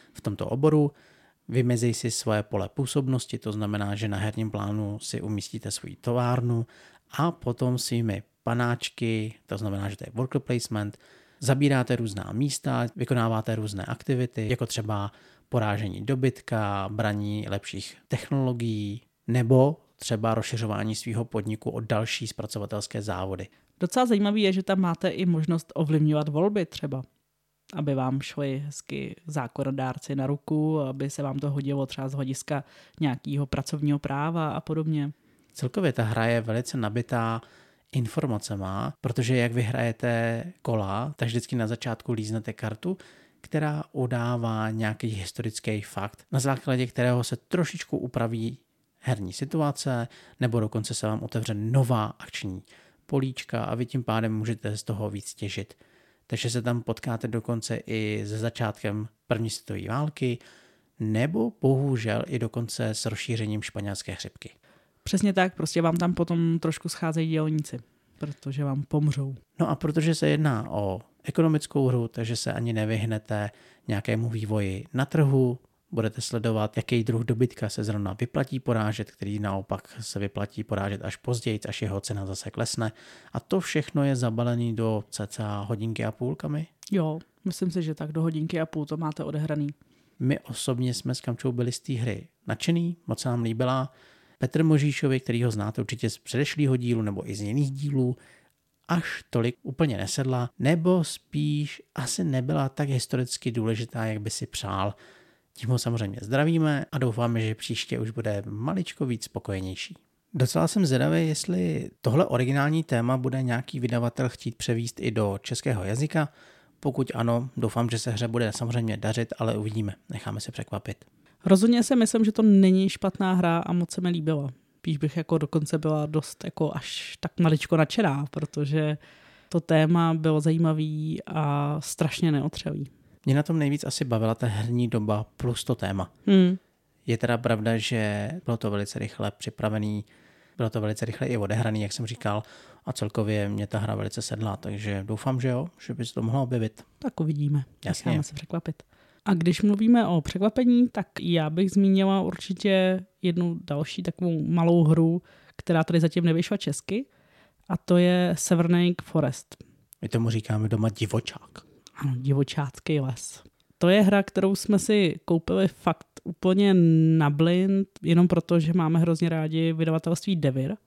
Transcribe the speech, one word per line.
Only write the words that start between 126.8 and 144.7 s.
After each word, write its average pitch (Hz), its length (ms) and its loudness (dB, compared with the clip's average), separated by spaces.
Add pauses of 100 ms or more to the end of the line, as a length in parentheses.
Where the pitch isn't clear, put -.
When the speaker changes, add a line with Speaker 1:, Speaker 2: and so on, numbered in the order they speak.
Speaker 2:
tak - 200 -4
maličko 160 360 4
nadšená, 151 540 2
protože 151 680 -2 (500)
to 170 120 0
téma 165 540 4
bylo 156 260 2
zajímavý 156 840 2
a 147 540 0
strašně 160 520 0
neotřelý. 147 580 -2 (360)
Speaker 1:
Mě 135 80 6
na 147 80 6
tom 160 160 0
nejvíc 147 260 2
asi 147 200 -4
bavila 113 300 2
ta 123 120 -2
herní 120 420 0
doba 107 380 0 (100)
plus 120 280 -2
to 127 100 0
téma. 95 380 -4 (140)
Speaker 2:
Hmm. 185 300 8 (500)
Speaker 1:
Je 113 120 2
teda 120 200 0
pravda, 113 400 2
že 107 520 -2 (140)
bylo 117 120 0
to 110 140 -4
velice 101 280 -4
rychle 107 320 -4
připravený, 107 720 -4 (520)
bylo 113 140 -2
to 113 100 -4
velice 107 240 -2
rychle 113 220 -4
i 127 100 0
odehraný, 107 460 0
jak 101 100 -4
jsem 117 140 -6
říkal, 107 360 -4 (440)
a - 60 -4
celkově 104 560 -2
mě 104 180 -4
ta 107 120 -4
hra 104 160 -2
velice 101 280 -4
sedla, 104 340 -4
takže 101 500 -6